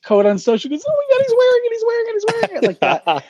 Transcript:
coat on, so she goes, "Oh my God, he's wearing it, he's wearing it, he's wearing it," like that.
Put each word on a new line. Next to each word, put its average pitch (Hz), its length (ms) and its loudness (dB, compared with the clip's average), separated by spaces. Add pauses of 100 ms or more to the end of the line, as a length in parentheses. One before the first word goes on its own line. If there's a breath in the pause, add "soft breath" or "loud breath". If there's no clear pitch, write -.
coat 202 220 2
on, 208 120 2
so 233 200 0
she 277 100 -8
goes, 302 180 -8
"Oh 605 60 -4
my 571 260 2
God, 554 80 2
he's 466 120 0
wearing 494 260 4
it, 466 100 -2
he's 453 120 -4
wearing 466 220 -2
it, 453 60 -8
he's 415 120 -4
wearing 440 320 -2
it," - 100 0
like 185 140 -4
that. 147 480 -2